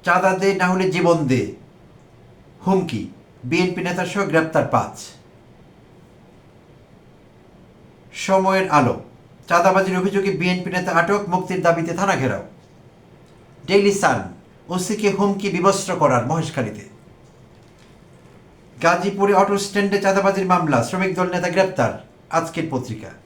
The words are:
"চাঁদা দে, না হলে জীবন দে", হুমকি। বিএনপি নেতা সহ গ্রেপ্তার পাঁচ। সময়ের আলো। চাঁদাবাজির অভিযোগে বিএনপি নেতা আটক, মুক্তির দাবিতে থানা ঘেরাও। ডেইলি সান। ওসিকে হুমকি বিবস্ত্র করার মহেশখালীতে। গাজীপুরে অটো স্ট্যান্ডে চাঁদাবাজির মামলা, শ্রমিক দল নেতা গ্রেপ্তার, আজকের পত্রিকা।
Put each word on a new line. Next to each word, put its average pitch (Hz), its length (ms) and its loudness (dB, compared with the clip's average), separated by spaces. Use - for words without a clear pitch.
"চাঁদা 180 340 2
দে, 196 160 2
না 180 140 0
হলে 185 220 2
জীবন 160 360 2
দে", 117 260 0
হুমকি। 180 420 -2
বিএনপি 175 380 0
নেতা 175 240 -4
সহ 196 180 -2
গ্রেপ্তার 156 440 0
পাঁচ। - 380 -4
সময়ের 190 580 2
আলো। 139 300 2
চাঁদাবাজির 185 500 4
অভিযোগে 196 320 0
বিএনপি 180 400 -2
নেতা 180 220 -4
আটক, 196 360 0
মুক্তির 175 340 -2
দাবিতে 165 320 0
থানা 185 220 0
ঘেরাও। 107 280 -4
ডেইলি 202 260 4
সান। 117 420 -2
ওসিকে 202 420 -2
হুমকি 196 400 0
বিবস্ত্র 180 460 0
করার 127 300 2
মহেশখালীতে। 139 640 -4
গাজীপুরে 196 520 2
অটো 196 240 4
স্ট্যান্ডে 202 420 -2
চাঁদাবাজির 196 460 0
মামলা, 160 380 2
শ্রমিক 185 300 -2
দল 180 200 -2
নেতা 175 160 -2
গ্রেপ্তার, 165 560 -2
আজকের 160 400 -4
পত্রিকা। 110 380 -8